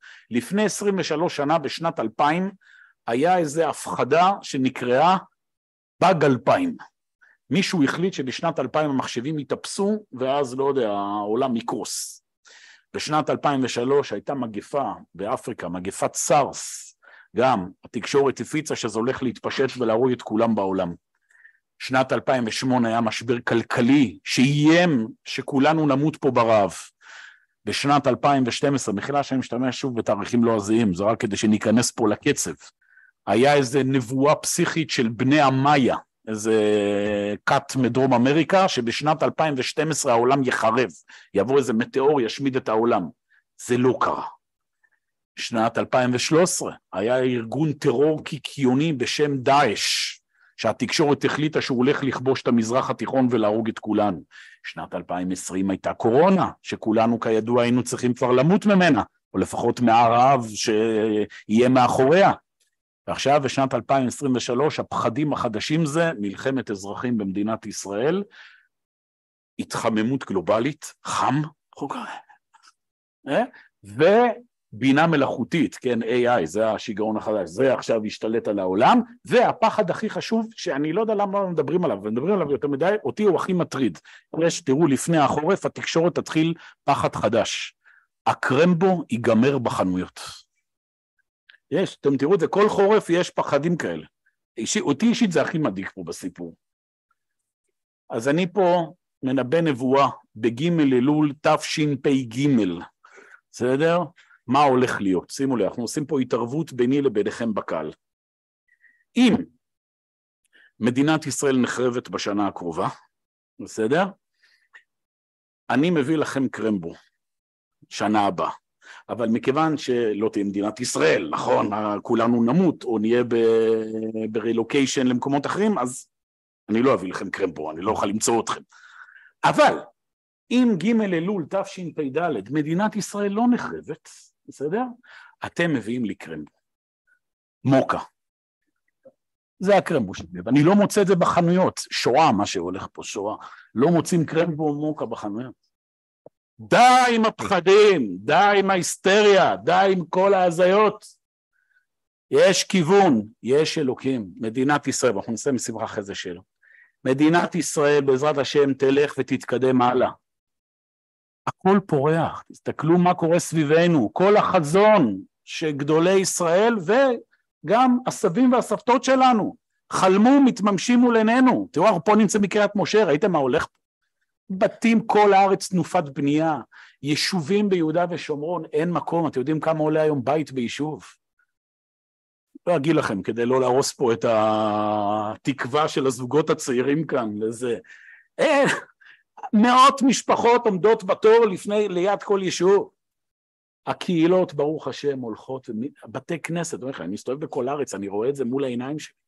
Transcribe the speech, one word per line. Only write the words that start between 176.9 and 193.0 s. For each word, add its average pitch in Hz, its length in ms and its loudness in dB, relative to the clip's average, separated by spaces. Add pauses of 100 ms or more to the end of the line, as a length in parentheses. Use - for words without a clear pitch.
יישובים 175 640 -2
ביהודה 175 420 0
ושומרון, 156 640 -6
אין 160 180 0
מקום. 165 360 -2
אתם 131 140 -4
יודעים 151 200 -2
כמה 160 200 -2
עולה 156 220 0
היום 147 220 0
בית 139 280 -2
ביישוב? 139 520 -6 (1600)
לא 175 100 2
אגיד 156 200 2
לכם, 110 260 -2
כדי 120 240 -2
לא 131 140 2
להרוס 127 320 2
פה 120 200 0
את 113 160 -4
התקווה 107 1600 0
של 135 180 -2
הזוגות 135 440 -2
הצעירים 143 560 -2
כאן, 110 320 -4
לזה. 113 400 -4 (600)
אין, 285 300 2 (840)
מאות 247 500 6
משפחות 233 640 2
עומדות 208 380 2
בתור 220 420 4
לפני, 208 420 -2
ליד 190 340 -2
כל 196 200 0
יישוב. 185 480 2 (960)